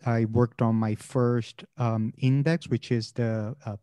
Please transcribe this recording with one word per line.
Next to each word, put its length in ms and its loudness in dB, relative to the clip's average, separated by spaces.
I 200 2
worked 360 2
on 140 4
my 180 0
first, 720 -2
um, 400 -2
index, 500 2
which 240 -2
is 180 -2
the, 460 -4
uh, 160 -8